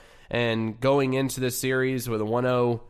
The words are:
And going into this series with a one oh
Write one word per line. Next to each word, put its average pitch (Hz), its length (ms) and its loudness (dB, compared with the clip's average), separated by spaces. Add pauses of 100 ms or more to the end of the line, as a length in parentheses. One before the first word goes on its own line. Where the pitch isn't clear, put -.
(280)
And 113 520 -2
going 135 340 2
into 131 260 -2
this 127 200 -2
series 131 500 0
with 110 100 -2
a 107 60 -2
one 120 200 0
oh 123 440 2